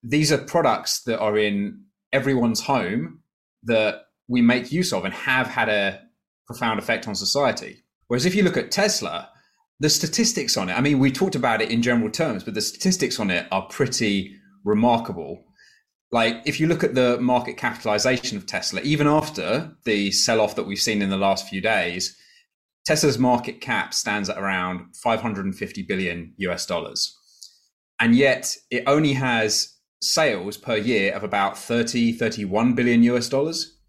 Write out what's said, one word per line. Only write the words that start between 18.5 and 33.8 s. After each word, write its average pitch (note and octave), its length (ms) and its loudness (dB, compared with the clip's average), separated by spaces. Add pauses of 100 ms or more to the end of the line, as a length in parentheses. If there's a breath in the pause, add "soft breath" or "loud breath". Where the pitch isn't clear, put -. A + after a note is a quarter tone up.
even D3 260 2
after D3 760 0
the G2+ 280 0
sell-off G#2+ 440 2
that A2 100 -4
we've G2 140 -8
seen G#2+ 220 0
in G2 80 0
the G2 80 0
last G2 320 0
few G2 100 -6
days, F#2 580 -2 (680 soft breath)
Tesla's D3+ 340 2
market B2 400 0
cap A2 340 -4
stands G#2 360 -2
at - 80 -4
around F#2 580 -4
five A2+ 240 0
hundred G2 260 -4
and F#2+ 80 -4
fifty G2 300 -8
billion F2 540 -4
U F#2+ 140 -2
S E2+ 140 -6
dollars. - 480 -6 (840 loud breath)
And A#2 160 6
yet C3+ 400 2 (160)
it B2 160 -4
only D3 260 4
has A#2+ 640 -2 (260)
sales G#2 540 0
per A#2 220 -4
year G#2 360 0
of G#2+ 120 -6
about G2 320 0
thirty, A#2 560 0
thirty-one A2 600 0
billion A#2+ 300 4
U A#2+ 140 4
S A#2+ 100 -2
dollars. D#3 500 -2 (120)